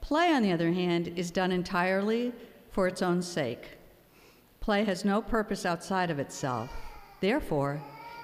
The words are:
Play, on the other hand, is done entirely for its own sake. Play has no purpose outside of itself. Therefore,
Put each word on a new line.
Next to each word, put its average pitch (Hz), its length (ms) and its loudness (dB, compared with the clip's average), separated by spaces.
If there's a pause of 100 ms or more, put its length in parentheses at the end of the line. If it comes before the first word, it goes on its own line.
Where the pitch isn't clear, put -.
Play, 330 320 4
on 269 100 4
the 202 80 4
other 165 220 2
hand, 170 420 2
is 175 160 -4
done 185 220 0
entirely 190 800 0 (360)
for 185 200 2
its 185 120 -4
own 180 220 2
sake. 131 560 -4 (800)
Play 208 240 2
has 196 220 0
no 202 180 4
purpose 214 420 -2
outside 180 460 0
of 147 80 -2
itself. 131 500 -4 (520)
Therefore, 151 600 0 (440)